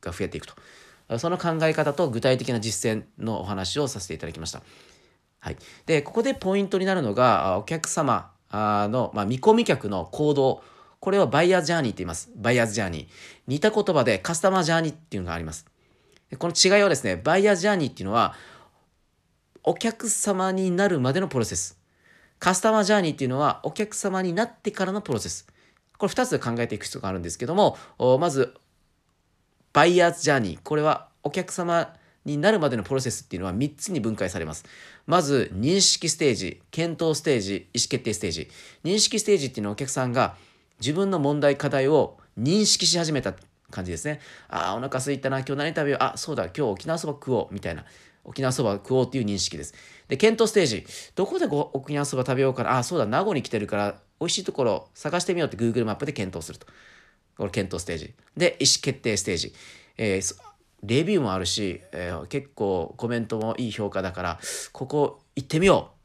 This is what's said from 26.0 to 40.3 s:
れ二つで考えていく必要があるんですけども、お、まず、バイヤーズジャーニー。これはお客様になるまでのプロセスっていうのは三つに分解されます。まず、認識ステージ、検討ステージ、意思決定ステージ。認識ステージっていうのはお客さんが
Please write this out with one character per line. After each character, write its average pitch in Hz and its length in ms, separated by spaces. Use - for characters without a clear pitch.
れ 180 40
二 - 160
つ - 40
で 135 80
考 120 200
え 117 80
て 110 80
い 104 40
く - 60
必 - 120
要 - 40
が 98 80
あ 95 40
る 92 80
ん - 20
で 85 80
す - 80
け 120 80
ど 147 80
も、 185 240
お、 127 200
ま 170 120
ず、 135 240
バ 147 140
イ 175 100
ヤ 175 120
ー 170 60
ズ - 80
ジ 151 100
ャ 139 40
ー - 40
ニ 92 180
ー。 - 40
こ - 120
れ 151 80
は - 260
お 147 80
客 180 220
様 170 420
に 147 120
な 160 140
る 220 100
ま 151 80
で 123 80
の 107 60
プ 117 100
ロ 135 80
セ 123 100
ス - 140
っ - 40
て - 80
い - 20
う 87 40
の 95 40
は 92 60
三 131 180
つ - 220
に 156 80
分 110 140
解 101 140
さ 87 100
れ 82 60
ま 78 100
す。 - 100
ま 170 160
ず、 139 320
認 143 260
識 - 280
ス - 80
テ 143 160
ー - 20
ジ、 92 260
検 165 320
討 160 140
ス 156 60
テ 139 160
ー - 20
ジ、 98 140
意 120 60
思 - 100
決 127 120
定 113 120
ス 101 60
テ 98 100
ー - 20
ジ。 80 200
認 190 140
識 214 200
ス 208 60
テ 208 120
ー - 20
ジ 143 80
っ 123 40
て 117 100
い - 20
う - 20
の 104 60
は - 20
お 104 40
客 139 120
さ 131 180
ん 123 60
が 117 240